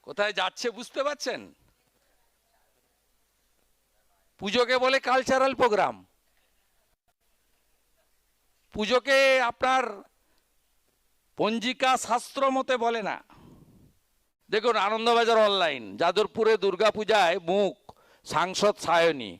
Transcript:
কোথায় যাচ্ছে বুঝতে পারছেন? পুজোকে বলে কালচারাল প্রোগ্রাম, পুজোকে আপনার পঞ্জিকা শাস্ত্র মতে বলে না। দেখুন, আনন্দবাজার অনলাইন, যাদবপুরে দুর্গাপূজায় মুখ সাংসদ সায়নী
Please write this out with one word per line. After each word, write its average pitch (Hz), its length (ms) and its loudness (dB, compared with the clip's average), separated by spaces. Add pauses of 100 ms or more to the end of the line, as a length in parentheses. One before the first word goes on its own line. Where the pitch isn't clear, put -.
কোথায় 202 320 -4
যাচ্ছে 185 280 -4 (100)
বুঝতে 247 260 -10
পারছেন? 269 360 -6 (3000)
পুজোকে 233 380 0
বলে 262 220 2
কালচারাল 262 600 0
প্রোগ্রাম, 190 340 0 (2750)
পুজোকে 247 440 0 (320)
আপনার 262 340 0 (1500)
পঞ্জিকা 233 600 -2
শাস্ত্র - 440 -4 (160)
মতে 262 200 -2
বলে 233 320 -2
না। 123 80 -8 (1300)
দেখুন, 214 260 0 (120)
আনন্দবাজার 226 600 2
অনলাইন, 165 360 0 (140)
যাদবপুরে 196 600 0
দুর্গাপূজায় 196 800 2 (120)
মুখ 196 240 0 (520)
সাংসদ 185 500 0 (100)
সায়নী 160 540 2